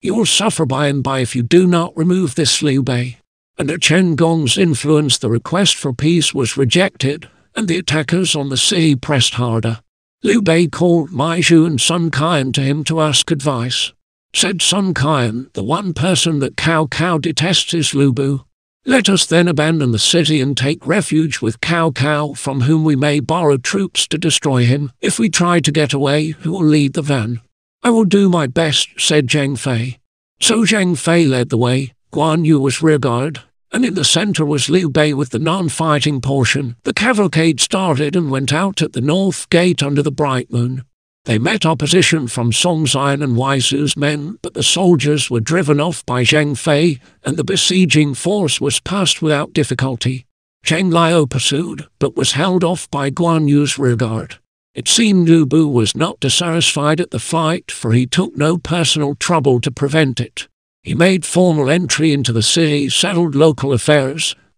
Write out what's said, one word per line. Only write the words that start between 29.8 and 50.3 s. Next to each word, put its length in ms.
So 220
Zhang 340
Fei 300
led 240
the 80
way, 340
Guan 320
Yu 140
was 240
rearguard, 580
and 140
in 100
the 100
center 400
was 240
Liu 220
Bei 220
with 180
the 80
non-fighting 840
portion. 600
The 100
cavalcade 680
started 560
and 140
went 220
out 300
at 120
the 60
north 480
gate 340
under 200
the 80
bright 420
moon. 300
They 140
met 260
opposition 600
from 260
Song 320
Xian 380
and 140
Wai 240
Zu's 360
men, 460
but 120
the 100
soldiers 640
were 80
driven 400
off 260
by 200
Zhang 320
Fei, 420
and 120
the 80
besieging 720
force 460
was 200
passed 420
without 300
difficulty. 720